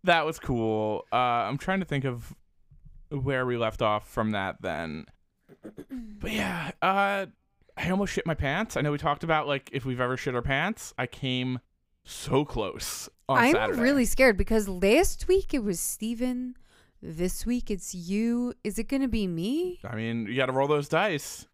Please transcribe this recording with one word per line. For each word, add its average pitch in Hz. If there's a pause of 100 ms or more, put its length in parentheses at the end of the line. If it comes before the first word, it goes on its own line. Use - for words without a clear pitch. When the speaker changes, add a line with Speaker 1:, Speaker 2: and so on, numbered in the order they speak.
Speaker 1:
that 165
was 160
cool. 110
Uh, 113
I'm 120
trying 190
to 175
think 135
of 120 (760)
where 135
we 123
left 113
off 107
from 107
that 98
then. 80 (1120)
But 214
yeah, 180 (100)
uh, 196 (500)
I 170
almost 196
shit -
my 165
pants. 156
I -
know 147
we 147
talked 147
about, 156
like, 139
if 120
we've 127
ever 127
shit 127
our 120
pants. 151
I 127
came 127 (440)
so -
close - (200)
on 135
Speaker 2:
I'm 247
Speaker 1:
Saturday. -
Speaker 2:
really 262
scared 240
because 202
last 196
week 381
it 262
was 190
Steven. 247 (440)
This 170
week 240
it's 185
you. 226 (120)
Is 214
it 226
gonna 269
be 208
me? 262
Speaker 1:
I -
mean, 113
you 117
gotta 131
roll 135
those 147
dice. 165